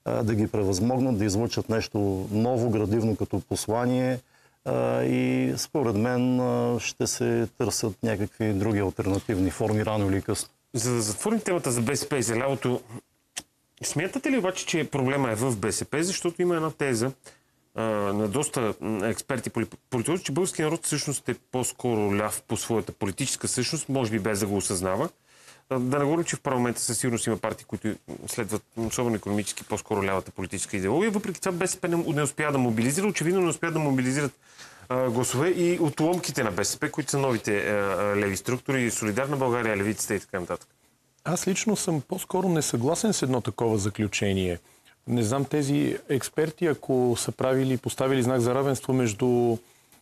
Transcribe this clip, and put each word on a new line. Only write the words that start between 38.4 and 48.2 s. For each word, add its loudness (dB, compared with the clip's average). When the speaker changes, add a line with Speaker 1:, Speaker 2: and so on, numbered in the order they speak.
Speaker 2:
Солидарна -2
България, 2
Левицата 0
и 0
така -6
нататък. -8
Speaker 3:
Аз -2
лично 0
съм -2
по-скоро -2
несъгласен 2
с -4
едно 2
такова 0
заключение. 0
Не 2
знам 0
тези 0
експерти, -2
ако 2
са -4
правили, 2
поставили 2